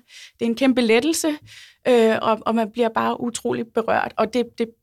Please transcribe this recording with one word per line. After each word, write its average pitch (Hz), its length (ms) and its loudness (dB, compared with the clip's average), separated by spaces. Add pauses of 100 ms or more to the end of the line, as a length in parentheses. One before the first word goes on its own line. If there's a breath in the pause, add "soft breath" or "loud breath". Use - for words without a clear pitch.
(400 loud breath)
det 233 60 -2
er 233 40 0
en 226 60 -2
kæmpe 262 260 2
lettelse, 294 540 2 (520 loud breath)
øh, 226 340 4
og, 220 240 0
og 226 100 0
man 220 160 -2
bliver 233 180 0
bare 233 320 -4
utrolig 240 460 -4
berørt. - 500 -2
Og 214 160 0
det, 240 120 0 (120)
det, 233 100 -2 (160)